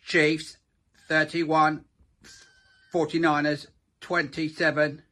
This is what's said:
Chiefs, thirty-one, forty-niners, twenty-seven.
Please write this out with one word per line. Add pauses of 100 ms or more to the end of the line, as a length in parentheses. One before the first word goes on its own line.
Chiefs, (500)
thirty-one, (1040)
forty-niners, (340)
twenty-seven. (100)